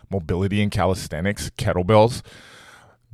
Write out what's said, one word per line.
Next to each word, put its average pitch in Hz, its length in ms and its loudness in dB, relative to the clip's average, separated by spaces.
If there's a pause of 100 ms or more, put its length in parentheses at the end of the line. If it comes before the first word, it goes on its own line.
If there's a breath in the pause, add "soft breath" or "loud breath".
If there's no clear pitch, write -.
mobility 95 540 -2
and 104 80 0
calisthenics, 85 880 -2
kettlebells, 107 640 2 (920 loud breath)